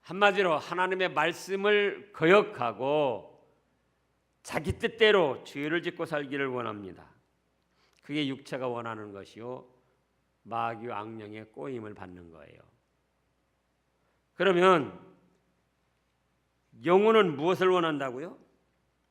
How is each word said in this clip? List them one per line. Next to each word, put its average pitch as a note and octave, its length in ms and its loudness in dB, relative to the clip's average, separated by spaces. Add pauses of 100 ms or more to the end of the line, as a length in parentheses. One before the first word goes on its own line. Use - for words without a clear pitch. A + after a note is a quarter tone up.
한마디로 F#3 560 2
하나님의 F#3 560 -2
말씀을 G3 1000 0
거역하고 C3+ 1300 0 (960)
자기 E3+ 360 -6
뜻대로 G#3 680 4
죄를 D3+ 380 -4
짓고 E3+ 240 -6
살기를 C#3+ 400 -4
원합니다. G#2 720 -10 (880)
그게 D3 220 -4
육체가 C3 400 -6
원하는 A2+ 420 -8
것이요, G#2+ 580 -14 (760)
마귀, A#2 480 -6
악령의 G#2+ 540 -12
꼬임을 B2 480 -12
받는 F2+ 360 -18
거예요. D#2 300 -20 (1700)
그러면 F3 600 4 (1900)
영혼은 G3 500 6
무엇을 F3 340 0
원한다고요? D#3 720 -2 (720)